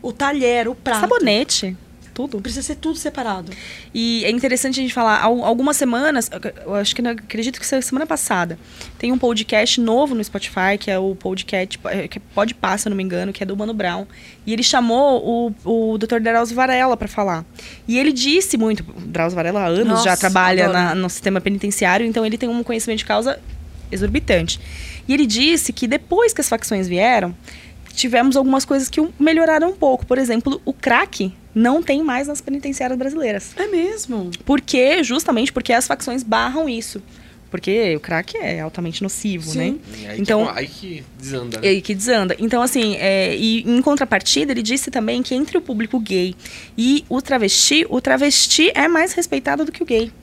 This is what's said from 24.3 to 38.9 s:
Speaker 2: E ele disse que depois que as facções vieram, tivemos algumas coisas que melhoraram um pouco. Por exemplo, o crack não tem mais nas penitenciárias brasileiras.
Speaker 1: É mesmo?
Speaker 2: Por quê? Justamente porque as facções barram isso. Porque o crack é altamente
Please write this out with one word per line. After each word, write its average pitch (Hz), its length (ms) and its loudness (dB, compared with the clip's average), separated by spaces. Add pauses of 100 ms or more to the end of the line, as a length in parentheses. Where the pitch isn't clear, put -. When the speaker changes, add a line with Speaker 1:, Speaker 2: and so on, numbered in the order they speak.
Speaker 2:
E 262 60 2
ele 294 120 4
disse 269 460 2
que - 140 -4
depois 349 460 2
que - 80 -4
as 277 80 0
facções 202 400 -2
vieram, 185 460 2 (600)
tivemos 254 420 2
algumas 269 280 2
coisas 269 240 0
que - 120 -2 (180)
melhoraram 320 520 4
um 381 60 -6
pouco. 262 300 2
Por 247 120 2
exemplo, 240 460 0
o 277 80 -4
crack 240 600 0 (220)
não 247 280 4
tem 294 200 0
mais 277 260 -2
nas 294 120 -6
penitenciárias 269 580 -4
brasileiras. 262 580 -4
Speaker 1:
É 381 100 -2
mesmo? 339 640 -2 (140)
Speaker 2:
Por 277 160 2
quê? 285 420 4
Justamente 254 500 0
porque 247 200 -2
as 240 140 2
facções 254 360 -4
barram 247 460 0
isso. 226 340 -8 (480)
Porque 196 460 0
o 147 40 -4
crack 170 360 -4
é 170 240 -4
altamente 165 420 -6